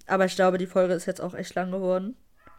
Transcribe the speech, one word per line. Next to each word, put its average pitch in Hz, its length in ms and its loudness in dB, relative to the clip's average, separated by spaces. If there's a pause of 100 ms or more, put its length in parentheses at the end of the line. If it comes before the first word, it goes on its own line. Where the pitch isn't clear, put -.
aber 190 200 2
ich 180 80 -2
glaube, 185 240 4
die 185 80 -2
Folge 185 280 2
ist 175 120 -4
jetzt 185 140 -6
auch 175 140 -8
echt 196 200 -10
lang 180 160 -2
geworden. 190 460 -2 (420)